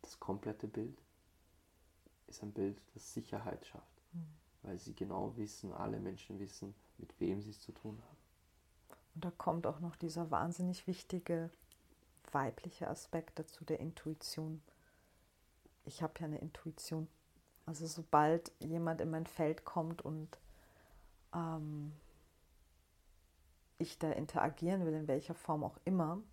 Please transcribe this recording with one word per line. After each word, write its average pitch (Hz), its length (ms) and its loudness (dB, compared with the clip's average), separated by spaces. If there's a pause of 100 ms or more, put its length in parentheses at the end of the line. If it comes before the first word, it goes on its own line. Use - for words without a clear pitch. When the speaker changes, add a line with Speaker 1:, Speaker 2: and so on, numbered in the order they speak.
Speaker 1:
Das - 180 -14
komplette 107 480 -2
Bild 113 300 -4 (1300)
ist - 160 -12
ein 104 80 -6
Bild, 101 300 0 (120)
das - 200 -14
Sicherheit - 520 -4
schafft, - 360 -18 (120)
Speaker 2:
Hm. 165 120 -6 (380)
Speaker 1:
weil 92 160 -4
sie - 160 -10
genau 98 420 0
wissen, - 360 -4
alle 107 260 0
Menschen 98 400 -4
wissen, 98 340 -6 (240)
mit - 220 -14
wem 95 220 2
sie 104 100 -8
es 101 100 -14
zu - 100 -12
tun 110 300 -8
haben. - 160 -20 (960)
Speaker 2:
Und 165 100 -6
da 175 60 0
kommt 170 360 2
auch 147 120 0
noch 170 160 -4
dieser 165 360 -2
wahnsinnig 175 560 2
wichtige 170 600 0 (840)
weibliche 143 580 0
Aspekt - 500 -4
dazu, - 260 -8
der 160 140 0
Intuition. 156 840 -4 (1200)
Ich - 160 -6
habe - 180 0
ja 170 60 -2
eine 151 140 -2
Intuition. 160 680 -6 (580)
Also 165 200 -6
sobald 160 720 6
jemand 165 420 2
in 160 100 4
mein 160 160 2
Feld 156 380 2
kommt 165 360 0
und, 156 380 -4 (960)
ähm, 151 600 -2 (1800)
ich - 220 0
da 156 120 4
interagieren 170 760 2
will, 160 80 4
in 156 140 0
welcher 147 260 2
Form 151 300 0
auch - 220 -2
immer 180 360 4 (120)